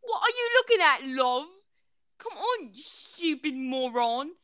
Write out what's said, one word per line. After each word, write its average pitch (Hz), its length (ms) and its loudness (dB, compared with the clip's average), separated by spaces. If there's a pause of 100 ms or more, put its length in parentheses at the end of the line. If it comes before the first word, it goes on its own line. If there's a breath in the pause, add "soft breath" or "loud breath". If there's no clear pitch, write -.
What 453 200 -4
are - 80 2
you 480 260 0
looking 494 260 6
at, 269 360 4
love? 254 300 2 (680)
Come 453 200 -12
on, 440 360 -4
you 214 80 -20
stupid 302 720 -6
moron. 254 760 -2 (120)